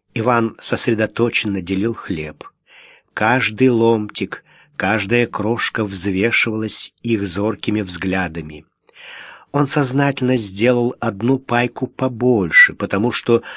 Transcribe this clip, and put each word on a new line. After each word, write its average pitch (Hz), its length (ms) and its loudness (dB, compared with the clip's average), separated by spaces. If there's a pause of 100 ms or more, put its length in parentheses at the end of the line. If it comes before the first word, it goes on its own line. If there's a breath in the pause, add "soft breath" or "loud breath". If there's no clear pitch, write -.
(160)
Иван 113 440 2
сосредоточенно 110 1000 0
делил 98 320 -2
хлеб. 78 500 -8 (720 soft breath)
Каждый 117 560 2
ломтик, 113 720 0 (340 soft breath)
каждая 107 500 2
крошка 113 580 -2
взвешивалась 104 1200 -2
их 104 240 0
зоркими 104 540 -2
взглядами. 87 840 -6 (920 loud breath)
Он 143 120 4
сознательно 135 680 2
сделал 120 640 0
одну 113 400 0
пайку 123 480 -2
побольше, 120 840 2
потому 101 400 0
что 117 280 2 (160 loud breath)